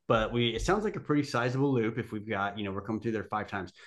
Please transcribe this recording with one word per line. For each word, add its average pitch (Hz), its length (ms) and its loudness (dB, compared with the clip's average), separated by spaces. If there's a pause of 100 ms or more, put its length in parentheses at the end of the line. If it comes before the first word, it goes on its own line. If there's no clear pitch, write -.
but 110 240 4
we, 120 160 2
it 113 140 -2
sounds 202 200 2
like 208 140 -2
a 135 40 -4
pretty 147 220 2
sizable 131 500 2
loop 113 260 2
if - 120 -6
we've 107 180 -6
got, 101 300 -2
you 104 60 -4
know, 98 80 -4
we're 98 80 -4
coming 107 200 -4
through 113 120 -2
there 104 120 -2
five 104 220 -4
times. 95 260 -6 (140)